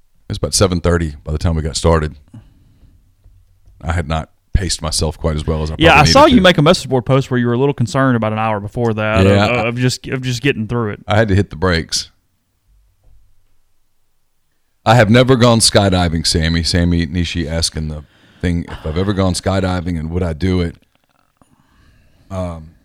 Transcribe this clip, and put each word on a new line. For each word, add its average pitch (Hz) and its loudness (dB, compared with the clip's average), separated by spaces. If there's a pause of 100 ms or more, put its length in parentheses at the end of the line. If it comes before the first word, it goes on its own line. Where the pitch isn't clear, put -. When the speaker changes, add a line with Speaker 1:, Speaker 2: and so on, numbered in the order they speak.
(300)
Speaker 1:
was - -8
about - -6
seven 92 2
thirty 85 0
by 76 -8
the 76 -4
time 82 -2
we 78 -2
got 76 -6
started. 78 0 (1700)
I 80 -8
had 85 -4
not 78 -6 (220)
paced 90 -4
myself 78 -4
quite 78 -4
as 76 -6
well 78 -4
as 78 -6
I 78 -8
Speaker 2:
Yeah, 160 4
Speaker 1:
probably 147 6
Speaker 2:
I 156 4
saw 180 8
Speaker 1:
needed 311 6
Speaker 2:
you 247 6
Speaker 1:
to. 185 2
Speaker 2:
make 180 6
a 156 4
message 156 2
board 127 0
post 135 0
where 127 -2
you 120 0
were 120 0
a 117 -2
little 139 0
concerned 131 0
about 110 -2
an 110 -6
hour 110 -2
before 113 -4
that 107 2
Speaker 1:
Yeah, 101 4
Speaker 2:
of, 110 0
Speaker 1:
I 117 -2
Speaker 2:
of 120 -4
just, 127 -2
of 135 -6
just 127 -6
getting 113 -2
through 113 -4
it. - -16
Speaker 1:
I 101 0
had 113 2
to 95 2
hit 101 0
the - -14
brakes. 82 -4 (2750)
I 110 4
have 110 4
never 123 6
gone 117 4
skydiving, 90 2
Sammy. 82 0
Sammy 85 0
Nishi 82 -4
asking 80 -6
the 76 -12 (340)
thing, 85 -2
if - -16
I've 78 -4
ever 98 -2
gone 92 0
skydiving 90 -4
and 80 -8
would 90 -4
I 82 -4
do 92 -2
it. 85 -6 (1500)
Um, 85 -10